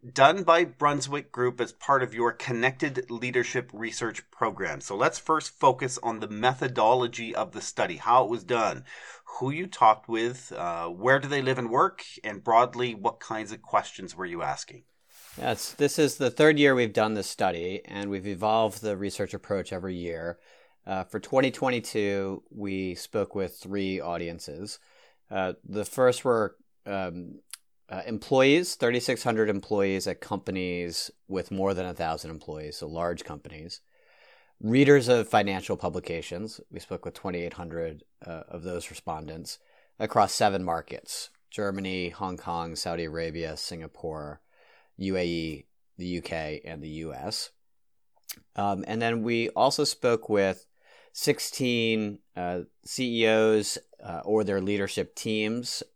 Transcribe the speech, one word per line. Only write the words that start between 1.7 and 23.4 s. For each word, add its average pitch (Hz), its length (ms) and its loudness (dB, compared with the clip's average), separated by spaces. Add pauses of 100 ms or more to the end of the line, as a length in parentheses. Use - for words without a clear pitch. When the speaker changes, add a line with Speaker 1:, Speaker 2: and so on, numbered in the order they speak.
Speaker 1:
part 135 320 2
of 110 100 -2
your 117 200 2
Connected 127 760 -2
Leadership 120 640 -2
Research 110 600 -6
Program. 92 480 -2
So 98 160 -8
let's 139 240 2
first 156 300 0 (100)
focus 127 420 4
on 113 160 -2
the 107 80 -6
methodology 120 1080 2
of 101 200 -4
the 104 80 -10
study, 87 380 -4
how 120 260 6
it 101 40 -2
was 113 140 -2
done, 92 400 0 (420)
who - 260 -6
you 175 180 -6
talked 110 400 6
with, 117 480 -4
uh, 85 320 -4
where 117 320 4
do 143 80 -8
they 143 120 0
live 131 160 0
and 120 140 -4
work, 170 320 2 (220)
and 101 180 -8
broadly, 117 540 4
what 113 240 -4
kinds 110 320 -8
of 110 100 -14
questions 95 540 -4
were 92 100 -6
you 85 160 -6
asking? - 400 -8 (560)
Speaker 2:
Yes, 123 360 -4
this 147 260 2
is 143 160 4
the 127 160 0
third 151 260 6
year 143 160 8
we've 120 180 2
done 110 220 2
this 101 160 -4
study, 92 540 -2
and 101 260 -8
we've 98 160 -4
evolved 107 560 0
the 104 140 -2
research 98 380 -4
approach 98 380 -4
every 92 220 -6
year. 85 460 -6 (440)
Uh, 95 200 -4
for 104 160 -8
twenty 131 320 2
twenty-two, 101 960 0
we 95 460 -4
spoke 101 400 -4
with 95 180 -4